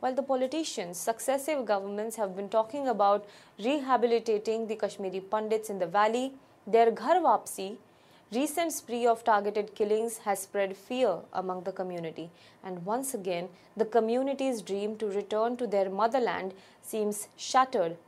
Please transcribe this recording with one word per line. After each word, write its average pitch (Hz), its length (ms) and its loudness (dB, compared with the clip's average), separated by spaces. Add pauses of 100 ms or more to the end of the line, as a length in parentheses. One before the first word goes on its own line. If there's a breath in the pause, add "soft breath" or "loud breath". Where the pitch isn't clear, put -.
While 262 140 -2
the 269 80 0
politicians, 262 720 -2
successive 269 680 -2
governments 208 480 -2
have 196 220 -4
been 202 120 -6
talking 220 380 0
about 202 400 4 (320 loud breath)
rehabilitating 226 1080 2
the 208 80 -4
Kashmiri 196 420 -4
Pandits 214 520 -2
in 196 100 -4
the 175 80 0
valley, 226 460 2 (340 loud breath)
their 226 240 8
Ghar 233 240 2
Wapsi, 220 640 0 (540 soft breath)
recent 294 400 0
spree 240 360 0
of 226 160 2
targeted 208 500 2
killings 220 440 0
has 196 200 -2
spread 196 380 -2
fear 247 400 0 (160)
among 185 320 -6
the 190 80 -6
community, 170 580 -8 (320 loud breath)
and 180 240 -10
once 254 260 -4
again, 180 360 -4 (280 loud breath)
the 220 80 2
community's 247 760 0
dream 196 360 -4
to 220 100 -4
return 214 480 -2
to 247 100 -4
their 196 240 2
motherland 196 640 0 (260 loud breath)
seems 208 460 -4 (100)
shattered 233 600 2 (120)